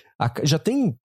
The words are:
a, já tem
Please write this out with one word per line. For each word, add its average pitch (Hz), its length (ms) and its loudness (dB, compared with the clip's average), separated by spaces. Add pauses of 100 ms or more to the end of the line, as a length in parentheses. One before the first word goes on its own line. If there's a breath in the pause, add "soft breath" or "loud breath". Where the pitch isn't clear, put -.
(200 loud breath)
a, 120 120 0 (120)
já 151 140 4
tem 233 360 0 (100)